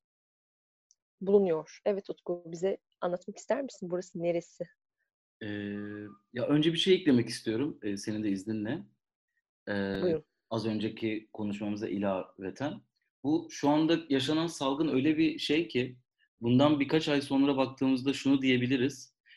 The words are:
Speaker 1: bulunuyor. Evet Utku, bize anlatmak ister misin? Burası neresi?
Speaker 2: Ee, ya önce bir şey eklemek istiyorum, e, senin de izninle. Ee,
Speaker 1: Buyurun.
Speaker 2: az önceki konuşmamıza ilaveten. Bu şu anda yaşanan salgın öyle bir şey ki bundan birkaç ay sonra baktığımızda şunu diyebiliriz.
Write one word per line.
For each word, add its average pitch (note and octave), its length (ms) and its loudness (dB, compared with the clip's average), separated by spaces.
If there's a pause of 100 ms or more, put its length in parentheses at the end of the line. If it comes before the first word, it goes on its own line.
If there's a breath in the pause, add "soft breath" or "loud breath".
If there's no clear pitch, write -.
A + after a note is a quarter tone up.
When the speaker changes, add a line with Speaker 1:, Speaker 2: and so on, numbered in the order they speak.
(1200)
Speaker 1:
bulunuyor. F#3 640 2
Evet G3+ 240 0
Utku, F3 360 -8
bize F3 320 -4 (240)
anlatmak F3+ 360 -6
ister C4 240 -2
misin? G3+ 300 -10
Burası F3 320 -6
neresi? E3+ 400 -2 (800)
Speaker 2:
Ee, G#2+ 40 -8 (880)
ya B2 140 -4
önce D3+ 260 4
bir D#3+ 40 -4
şey F#3 180 4
eklemek B2+ 340 4
istiyorum, A#2 540 -4
e, G2+ 140 -4
senin G#2+ 260 -4
de G#2 60 0
izninle. G#2+ 540 -4 (840)
Ee, G2 340 -2
Speaker 1:
Buyurun. E3 240 0 (240)
Speaker 2:
az A2 160 -2
önceki A2 680 -4
konuşmamıza G#2 560 -4
ilaveten. G2+ 920 -4 (420)
Bu D#3 280 0
şu - 180 0
anda D#3+ 300 4 (100)
yaşanan D3 380 2
salgın D3 400 -2
öyle C#3 300 2
bir D#3+ 220 2
şey D#3+ 280 0
ki B2+ 300 -2 (460)
bundan C#3 360 6
birkaç D3+ 300 2
ay C#3+ 120 2
sonra C#3 360 2
baktığımızda C3 560 0
şunu C#3 280 2
diyebiliriz. B2+ 720 0 (240 soft breath)